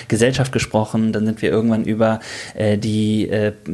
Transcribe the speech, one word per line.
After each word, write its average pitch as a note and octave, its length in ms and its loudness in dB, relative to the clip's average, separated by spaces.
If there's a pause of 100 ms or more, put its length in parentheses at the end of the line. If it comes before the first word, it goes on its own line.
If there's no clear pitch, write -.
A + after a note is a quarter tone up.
Gesellschaft B2+ 440 2
gesprochen. A2 640 0
Dann G#2 120 0
sind A2 160 -2
wir G2 80 0
irgendwann A2 360 2
über, A2 340 2 (340)
äh, G#2 240 2
die, G#2+ 520 0
äh, G#2+ 220 0 (220)